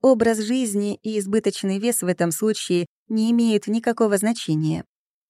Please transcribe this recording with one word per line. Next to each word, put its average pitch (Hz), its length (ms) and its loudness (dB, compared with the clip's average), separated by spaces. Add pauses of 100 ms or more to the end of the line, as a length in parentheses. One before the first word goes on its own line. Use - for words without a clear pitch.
Образ 226 380 4
жизни 208 640 -2
и 214 160 -4
избыточный 196 580 -2
вес 233 240 -2
в 180 60 -4
этом 175 240 0
случае 180 560 -2 (200)
не 220 220 0
имеют 233 380 2
никакого 226 500 0
значения. 160 680 0 (460)